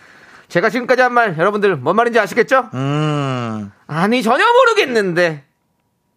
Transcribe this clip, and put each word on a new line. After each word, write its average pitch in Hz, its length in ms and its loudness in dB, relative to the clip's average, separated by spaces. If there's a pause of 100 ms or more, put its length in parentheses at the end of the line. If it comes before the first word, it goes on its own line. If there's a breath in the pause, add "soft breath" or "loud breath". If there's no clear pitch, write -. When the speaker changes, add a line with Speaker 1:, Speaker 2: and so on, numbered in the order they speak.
(480 loud breath)
Speaker 1:
제가 202 220 0
지금까지 247 320 0
한 247 100 2
말 226 240 2
여러분들 196 400 0
뭔 139 200 -2
말인지 233 220 2
아시겠죠? 220 540 0
Speaker 2:
음. 135 1000 -4 (160)
Speaker 1:
아니, 202 360 0
전혀 254 280 2
모르겠는데 220 920 0 (720)